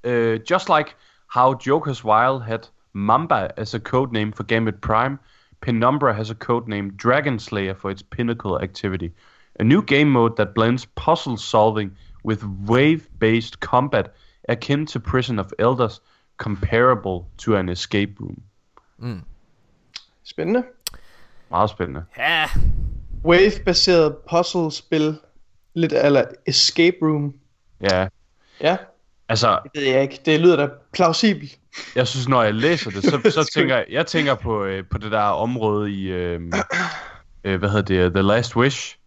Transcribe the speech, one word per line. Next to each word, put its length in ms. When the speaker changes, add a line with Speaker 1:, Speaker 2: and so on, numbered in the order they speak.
Speaker 1:
Øh, 360
just 180
like 120
how 200
Joker's 500
Wild 380
had 160
Mamba 600
as 180
a 40
code 340
name 240
for 60
Gambit 400
Prime, 360
Penumbra 500
has 180
a 40
code 360
name 200
Dragon 340
Slayer 420
for 100
its 120
pinnacle 600
activity. 460
A 40
new 160
game 240
mode 320
that 180
blends 320
puzzle 520
solving 540
with 200
wave-based 840
combat 460
akin 380
to 140
Prison 380
of 80
Elders, 420
comparable 840
to 180
an 120
escape 520
room. 160
Speaker 2:
Mm. 220
Speaker 3:
Spændende. 380
Speaker 1:
Meget 200
spændende. 340
Speaker 2:
Ja. 260
Speaker 3:
Wave-baseret 920
puzzle-spil, 880
lidt 180
a 160
la 160
escape 560
room. 300
Speaker 1:
Ja. 180
Speaker 3:
Ja. 160
Speaker 1:
Altså 300
Speaker 3:
Det 80
ved 60
jeg 140
ikke. 220
Det 160
lyder 160
da 120
plausibelt. 680
Speaker 1:
Jeg 120
synes, 200
når 140
jeg 120
læser 360
det, 140
så, 160
Speaker 3:
<laughs> 120
Speaker 1:
så 120
tænker 220
jeg, 140
jeg 160
tænker 280
på, 300
øh, 260
på 80
det 140
der 80
område 720
i, 140
øhm, 460
<clears throat> 460
øh, 140
hvad 100
hedder 360
det, 100
The 80
Last 340
Wish 500